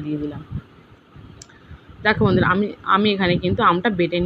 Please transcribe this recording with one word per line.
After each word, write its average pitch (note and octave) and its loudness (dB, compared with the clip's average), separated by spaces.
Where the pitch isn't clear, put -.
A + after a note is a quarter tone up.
দিয়ে D3+ -6
দিলাম। D3 -10
দেখো G#3+ 2
বন্ধুরা, F#3 4
আমি, G3+ 0
আমি G#3 4
এখানে F#3 2
কিন্তু F#3+ -2
আমটা F3+ 2
বেটে F3 0